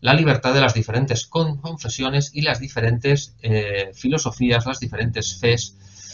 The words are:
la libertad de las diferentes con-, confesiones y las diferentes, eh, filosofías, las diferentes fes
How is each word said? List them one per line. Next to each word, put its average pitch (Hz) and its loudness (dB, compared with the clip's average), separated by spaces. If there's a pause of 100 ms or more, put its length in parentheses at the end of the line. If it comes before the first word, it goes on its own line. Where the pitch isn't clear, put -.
la 127 4
libertad 135 2
de 139 4
las 120 4
diferentes 117 0
con-, 156 -2
confesiones 143 -2
y 147 -4
las 139 0
diferentes, 120 0
eh, 101 -2
filosofías, 123 0
las 131 -6
diferentes 113 -4
fes 117 0 (380)